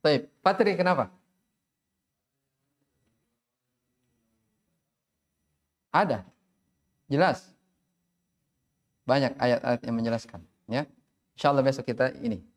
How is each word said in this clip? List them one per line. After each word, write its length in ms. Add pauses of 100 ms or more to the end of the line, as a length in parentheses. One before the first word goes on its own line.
Baik. 240 (160)
Patri, 320
kenapa? 400 (4000)
Ada. 320 (800)
Jelas. 400 (1600)
Banyak 320
ayat-ayat 480
yang 160
menjelaskan, 400 (240)
ya. 240 (480)
Insya 160
Allah 80
besok 240
kita 380
ini 180 (160)